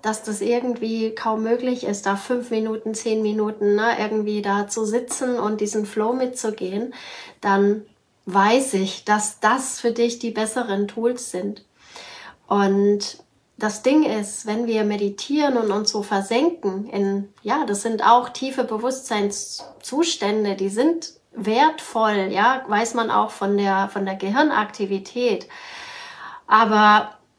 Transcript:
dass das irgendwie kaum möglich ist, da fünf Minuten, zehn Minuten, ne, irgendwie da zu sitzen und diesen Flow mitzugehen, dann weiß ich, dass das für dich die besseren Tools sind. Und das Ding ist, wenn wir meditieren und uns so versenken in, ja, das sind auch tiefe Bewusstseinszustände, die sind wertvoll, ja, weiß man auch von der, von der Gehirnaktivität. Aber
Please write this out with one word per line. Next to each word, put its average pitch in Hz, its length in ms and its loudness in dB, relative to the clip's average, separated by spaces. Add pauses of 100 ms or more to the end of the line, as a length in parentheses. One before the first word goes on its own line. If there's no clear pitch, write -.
dass 214 220 -4
das 208 160 -6
irgendwie 226 760 -2
kaum 220 300 -2
möglich 247 400 0
ist, 202 200 -4
da 196 120 0
fünf 240 340 -4
Minuten, 220 440 -2
zehn 220 280 -2
Minuten, 214 540 2
ne, 226 240 2
irgendwie 208 420 -2
da 202 240 0
zu 220 180 -4
sitzen 247 540 -2
und 214 220 -2
diesen 208 260 -2
Flow 214 260 0
mitzugehen, 233 800 -4 (480)
dann 202 420 4 (440)
weiß 208 480 4
ich, 190 300 -2
dass 208 340 0
das 254 420 0
für 233 120 2
dich 233 260 0
die 233 140 -6
besseren 214 560 -2
Tools 240 420 -2
sind. 202 340 -6 (840)
Und 202 680 2 (380)
das 214 260 -4
Ding 302 200 6
ist, 208 440 -4
wenn 226 200 -2
wir 220 180 2
meditieren 208 720 0
und 220 140 2
uns 214 220 0
so 208 100 -2
versenken 208 840 0
in, 196 440 -2 (100)
ja, 254 240 0
das 202 160 -2
sind 226 220 -2
auch 240 260 6
tiefe 269 340 -4
Bewusstseinszustände, 214 1900 -2
die 196 120 -2
sind 302 440 0 (200)
wertvoll, 220 1000 2
ja, 240 360 2
weiß 214 280 0
man 226 160 -2
auch 208 200 2
von 202 260 0
der, 196 360 2
von 196 120 -4
der 190 120 -4
Gehirnaktivität. 208 1300 0 (1000)
Aber 214 640 6 (280)